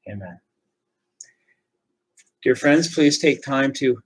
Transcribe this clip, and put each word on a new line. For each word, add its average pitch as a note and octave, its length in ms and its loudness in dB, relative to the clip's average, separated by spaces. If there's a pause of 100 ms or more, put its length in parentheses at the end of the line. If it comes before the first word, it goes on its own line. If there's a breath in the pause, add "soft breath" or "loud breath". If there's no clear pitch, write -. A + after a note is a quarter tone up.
Amen. F#2+ 300 -14 (2000 soft breath)
Dear B2+ 120 2
friends, D#3 380 2
please D3 260 2
take D3+ 240 0
time C3+ 300 -2
to B2+ 320 -2